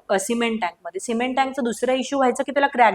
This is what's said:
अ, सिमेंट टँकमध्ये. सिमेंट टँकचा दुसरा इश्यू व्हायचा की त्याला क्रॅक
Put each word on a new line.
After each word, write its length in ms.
अ, 100
सिमेंट 420
टँकमध्ये. 380
सिमेंट 360
टँकचा 260
दुसरा 320
इश्यू 260
व्हायचा 240
की 80
त्याला 160
क्रॅक 280